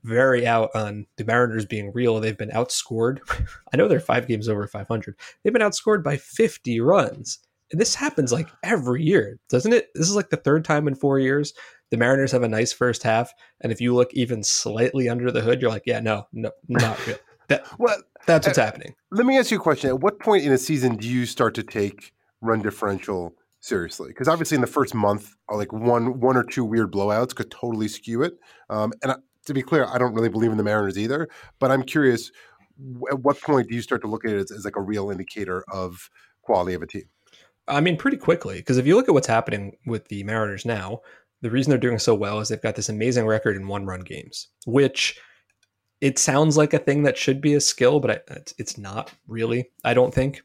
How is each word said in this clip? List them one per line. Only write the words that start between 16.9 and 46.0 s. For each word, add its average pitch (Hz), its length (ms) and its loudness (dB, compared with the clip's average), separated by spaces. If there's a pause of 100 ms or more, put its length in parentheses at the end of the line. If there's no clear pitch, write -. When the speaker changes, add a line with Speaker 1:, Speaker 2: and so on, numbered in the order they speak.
Speaker 1:
real." 120 160 -6
Speaker 2:
<laughs> - 60 -20 (220)
Speaker 1:
That, - 180 0 (120)
Speaker 2:
Well, 226 220 2 (240)
Speaker 1:
that's 160 220 4
what's - 120 2
Speaker 2:
uh, 113 60 4
Speaker 1:
happening. - 300 -8 (160)
Speaker 2:
let 226 140 2
me 269 120 6
ask 247 120 4
you 220 80 0
a - 20 -4
question. 143 300 2
At 131 120 0
what 202 180 0
point 196 260 4
in 143 60 4
a 131 60 6
season 127 400 0
do 107 100 -8
you 123 180 0
start 113 300 0
to 113 80 -4
take - 500 -6 (280)
run 113 200 0
differential 98 720 -4 (240)
seriously? - 540 -6
'Cause 131 140 -6
obviously 160 260 0
in 135 80 2
the 123 60 0
first - 260 -2
month, 104 420 0 (160)
uh, 107 40 -4
like, 104 180 -6
one, 120 460 0
one 131 180 4
or 123 60 4
two 123 200 -4
weird 110 280 0
blowouts 104 420 0
could - 160 -8
totally 110 380 -6
skew 117 340 -6
it. 170 120 -2 (360)
Um, 107 320 -2
and 131 100 0
I, 131 40 -2 (300)
to 147 100 -6
be 131 80 -2
clear, 139 220 0
I 123 120 -2
don't 123 160 0
really 113 160 2
believe 110 220 0
in 110 60 -2
the 107 60 0
Mariners 104 340 0
either, 135 300 -4 (320)
but 131 120 2
I'm 135 120 2
curious, 135 480 2 (460)
w-, 131 340 -10
at 139 100 -4
what 139 200 2
point 135 260 2
do 117 80 -6
you 117 60 -4
start 117 200 -4
to 113 60 -8
look 110 180 -6
at 113 60 -2
it 104 60 0
as, 98 140 -4
as, 104 140 -12
like, 101 100 -8
a 101 60 -6
real 101 280 -4
indicator 92 600 -8
of 92 380 -10 (320)
quality 92 340 0
of 80 80 -8
a 82 40 -8
team? - 220 -14 (580)
Speaker 1:
I 143 140 0
mean, 165 160 2
pretty 269 200 -2
quickly, 95 440 -2
'cause 127 160 0
if 127 80 2
you 165 100 6
look 262 120 4
at 202 60 6
what's - 140 2
happening 107 500 -2 (100)
with 113 200 -6
the 101 160 -8
Mariners 104 420 -4
now, 107 360 -6 (400)
the 120 80 -4
reason 131 220 2
they're 127 80 2
doing 120 200 0
so 117 140 2
well 104 260 -2
is 107 100 -6
they've 110 120 -8
got 110 140 -4
this 107 140 -6
amazing 113 360 0
record 110 300 0
in 98 120 -10
one-run 98 340 -8
games, - 480 -12 (160)
which 135 540 2 (800)